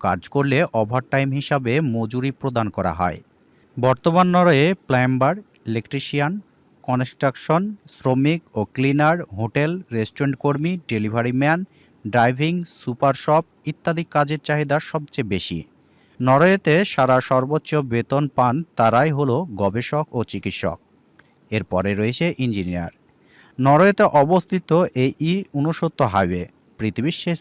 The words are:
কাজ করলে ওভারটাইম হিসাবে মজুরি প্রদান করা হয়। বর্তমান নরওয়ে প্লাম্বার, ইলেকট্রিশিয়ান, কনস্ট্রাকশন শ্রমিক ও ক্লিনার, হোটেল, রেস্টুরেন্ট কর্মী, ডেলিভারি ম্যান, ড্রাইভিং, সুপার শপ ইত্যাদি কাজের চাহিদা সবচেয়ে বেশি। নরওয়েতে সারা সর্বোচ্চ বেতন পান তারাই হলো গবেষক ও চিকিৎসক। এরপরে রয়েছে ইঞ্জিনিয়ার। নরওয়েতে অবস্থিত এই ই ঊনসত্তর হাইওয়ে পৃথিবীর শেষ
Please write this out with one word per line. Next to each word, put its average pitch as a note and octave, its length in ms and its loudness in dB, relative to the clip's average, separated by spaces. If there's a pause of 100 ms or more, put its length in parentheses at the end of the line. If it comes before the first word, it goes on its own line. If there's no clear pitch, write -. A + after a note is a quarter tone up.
কাজ F#2 240 0
করলে C#3 300 0 (160)
ওভারটাইম B2+ 540 -2 (100)
হিসাবে C3 340 -2 (220)
মজুরি B2 360 -4 (100)
প্রদান A#2+ 300 -2
করা F2+ 220 -2
হয়। E2 260 -2 (580)
বর্তমান E3 580 2
নরওয়ে E3+ 320 4 (200)
প্লাম্বার, C3 480 2 (320)
ইলেকট্রিশিয়ান, C#3+ 680 -4 (520)
কনস্ট্রাকশন C3 800 -2 (320)
শ্রমিক C#3 460 0 (140)
ও A2 60 -2 (140)
ক্লিনার, D3 420 2 (200)
হোটেল, A#2 340 -2 (220)
রেস্টুরেন্ট C3 500 -2
কর্মী, C#3+ 300 0 (160)
ডেলিভারি A2+ 440 -2
ম্যান, D3 280 2 (440)
ড্রাইভিং, B2+ 500 2 (180)
সুপার C3 420 -2
শপ D#3 300 0 (220)
ইত্যাদি E3 380 -4 (100)
কাজের D3 320 0
চাহিদা D3 340 0
সবচেয়ে C#3+ 520 -6
বেশি। F2 280 -4 (600)
নরওয়েতে D3+ 540 4 (100)
সারা C3 360 2
সর্বোচ্চ C3+ 500 -2 (200)
বেতন A#2 340 0 (100)
পান B2 200 2 (220)
তারাই A#2 340 4
হলো C#3 260 0 (240)
গবেষক A#2+ 520 -2
ও B2+ 120 -4
চিকিৎসক। F#2 540 -6 (720)
এরপরে G2 440 -2
রয়েছে A2+ 320 -2 (120)
ইঞ্জিনিয়ার। F2+ 540 -4 (680)
নরওয়েতে E3 460 4 (180)
অবস্থিত F3 480 0 (240)
এই C3 160 2 (100)
ই D#3+ 120 0 (220)
ঊনসত্তর D#3 580 -2
হাইওয়ে F2+ 300 0 (360)
পৃথিবীর A2+ 440 -4
শেষ E3+ 180 -4